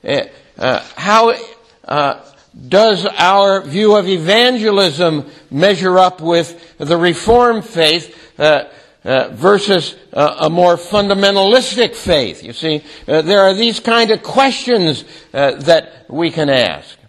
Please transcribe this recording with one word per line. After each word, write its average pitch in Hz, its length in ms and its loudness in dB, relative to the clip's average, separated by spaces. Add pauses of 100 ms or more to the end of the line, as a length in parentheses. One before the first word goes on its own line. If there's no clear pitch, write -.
Uh, 131 200 -4 (360)
uh, - 220 -2 (160)
how, 220 400 2 (500)
uh, 143 340 -4 (460)
does 196 380 2
our 196 560 2
view 202 360 0
of 185 120 0
evangelism 190 1200 0 (200)
measure 185 480 0
up 180 240 2
with - 560 -4
the 156 180 -2
Reformed 220 720 0
faith, 160 500 -2 (220)
uh, 147 260 2 (380)
uh, 131 280 -2
versus, 190 680 0 (160)
uh, 147 280 0
a 160 100 0
more 175 260 2
fundamentalistic 202 1160 0
faith? 139 480 -4
You 120 120 -18
see, 156 280 -6 (240)
uh, 156 140 0
there 185 200 2
are 190 140 4
these 226 260 -2
kind 233 300 0
of 214 120 -2
questions, 233 840 -2 (300)
uh, 139 220 0
that 151 520 -2
we 160 220 -4
can 151 180 -4
ask. 110 480 -2 (120)